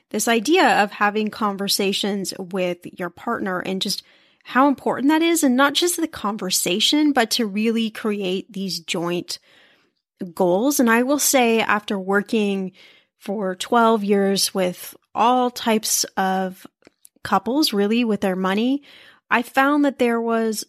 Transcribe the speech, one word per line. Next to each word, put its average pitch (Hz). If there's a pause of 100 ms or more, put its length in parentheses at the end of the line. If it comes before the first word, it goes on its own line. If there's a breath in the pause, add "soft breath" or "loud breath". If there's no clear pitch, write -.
(100 soft breath)
this 214
idea 233
of 202
having 214
conversations 202
with 180 (120)
your 175
partner 208
and 190
just - (400 soft breath)
how 277
important 254
that 311
is, 330
and 247
not 285
just 349
the 330
conversation, 214
but 226
to 233
really 220
create 202
these 190
joint 170 (960 soft breath)
goals. 196
And 247
I 226
will 277
say, 233
after 208
working 196 (460 soft breath)
for 190
twelve 226
years 196
with 180 (200)
all 247
types - (120)
of 190 (600)
couples, 240
really, 214
with 208
their 185
money, 214 (480 loud breath)
I 233
found 285
that 277
there 233
was 226